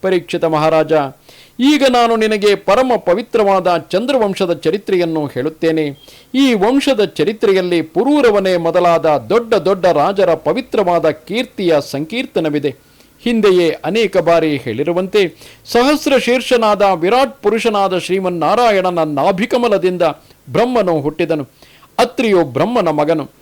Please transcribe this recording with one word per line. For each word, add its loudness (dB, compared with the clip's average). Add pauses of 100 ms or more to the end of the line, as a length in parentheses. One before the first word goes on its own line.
ಪರೀಕ್ಷಿತ -2
ಮಹಾರಾಜ, 2 (680)
ಈಗ 2
ನಾನು 2
ನಿನಗೆ 0
ಪರಮ 0
ಪವಿತ್ರವಾದ 0
ಚಂದ್ರವಂಶದ -2
ಚರಿತ್ರೆಯನ್ನು -2
ಹೇಳುತ್ತೇನೆ. -2 (360)
ಈ 2
ವಂಶದ 2
ಚರಿತ್ರೆಯಲ್ಲಿ 0
ಪುರೂರವನೇ 2
ಮೊದಲಾದ 2 (220)
ದೊಡ್ಡ 0
ದೊಡ್ಡ 0
ರಾಜರ 2
ಪವಿತ್ರವಾದ -2
ಕೀರ್ತಿಯ -2 (140)
ಸಂಕೀರ್ತನವಿದೆ. -4 (500)
ಹಿಂದೆಯೇ 2
ಅನೇಕ -2
ಬಾರಿ 2
ಹೇಳಿರುವಂತೆ, -2 (300)
ಸಹಸ್ರ 0
ಶೀರ್ಷನಾದ 0
ವಿರಾಟ್ 0
ಪುರುಷನಾದ 0
ಶ್ರೀಮನ್ನಾರಾಯಣನ 0
ನಾಭಿಕಮಲದಿಂದ -2 (480)
ಬ್ರಹ್ಮನು 0
ಹುಟ್ಟಿದನು. -4 (500)
ಅತ್ರಿಯು 2
ಬ್ರಹ್ಮನ -2
ಮಗನು. -2 (120)